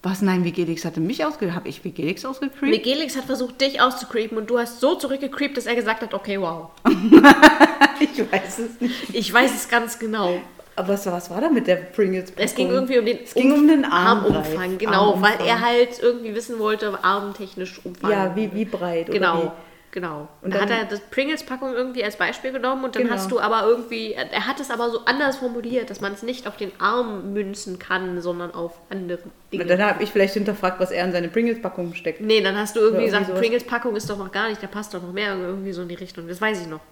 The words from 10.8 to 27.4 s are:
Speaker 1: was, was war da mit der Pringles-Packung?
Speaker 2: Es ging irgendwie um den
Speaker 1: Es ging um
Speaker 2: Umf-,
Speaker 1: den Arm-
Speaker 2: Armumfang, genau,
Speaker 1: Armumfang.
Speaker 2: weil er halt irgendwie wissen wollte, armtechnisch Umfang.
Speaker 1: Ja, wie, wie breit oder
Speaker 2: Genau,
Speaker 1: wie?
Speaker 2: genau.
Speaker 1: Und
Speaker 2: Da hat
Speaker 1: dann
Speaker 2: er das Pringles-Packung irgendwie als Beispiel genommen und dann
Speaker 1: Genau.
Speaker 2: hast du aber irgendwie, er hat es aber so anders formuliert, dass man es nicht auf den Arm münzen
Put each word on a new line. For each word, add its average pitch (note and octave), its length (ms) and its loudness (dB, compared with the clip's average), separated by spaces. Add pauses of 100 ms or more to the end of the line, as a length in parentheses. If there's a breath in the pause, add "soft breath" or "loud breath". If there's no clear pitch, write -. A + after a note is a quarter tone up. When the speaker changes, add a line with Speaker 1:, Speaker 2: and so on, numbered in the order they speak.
Speaker 1:
was, G3+ 180 -2
was F3 240 -4
war F3+ 100 -4
da D#4 80 0
mit A#3+ 200 2
der F3+ 80 4
Pringles-Packung? F#3 680 -2
Speaker 2:
Es - 120 -4
ging - 140 0
irgendwie C4 280 2
um G#3+ 80 2
den A#3 160 0
Speaker 1:
Es - 120 -16
ging B3+ 180 4
um D4 80 6
Speaker 2:
Umf-, D4+ 100 8
Speaker 1:
den D4 140 6
Arm- G3 420 4
Speaker 2:
Armumfang, F3+ 520 0
genau, G#3 340 4
Speaker 1:
Armumfang. G3+ 260 4
Speaker 2:
weil - 80 -2
er A3+ 140 2
halt A#3+ 420 2
irgendwie A#3 320 0
wissen A#3 240 -8
wollte, G#3+ 460 -2
armtechnisch G3 800 -4
Umfang. F3+ 260 -6
Speaker 1:
Ja, F#3+ 240 2
wie, G#3 180 -2
wie G#3 120 -2
breit F3 440 -4
oder G#3 100 0
Speaker 2:
Genau, E3+ 260 2
Speaker 1:
wie? D#3 60 -2 (420 loud breath)
Speaker 2:
genau. D#3+ 360 -10 (140)
Speaker 1:
Und F#3+ 100 -6
Speaker 2:
Da G3 100 0
hat G#3 80 -2
Speaker 1:
dann A#3 80 0
Speaker 2:
er A3 80 -4
das G3+ 120 -8
Pringles-Packung C4 760 -4
irgendwie B3 280 -4
als G3+ 140 -6
Beispiel B3 340 -4
genommen C4 320 -4
und B3+ 140 -6
dann B3 80 2
Speaker 1:
Genau. A#3+ 100 0
Speaker 2:
hast F#3+ 160 -4
du A#3+ 80 0
aber G#3+ 260 0
irgendwie, A3+ 500 -2
er - 340 -4
hat C#4 100 -6
es C4+ 140 -10
aber A#3 180 -2
so A3+ 140 -6
anders C4+ 320 0
formuliert, A#3+ 540 -6
dass G3 100 -14
man G3+ 120 -6
es G3+ 120 -14
nicht B3 240 -8
auf G3+ 80 -12
den G3 240 -8
Arm G#3 520 -2
münzen G3 460 -6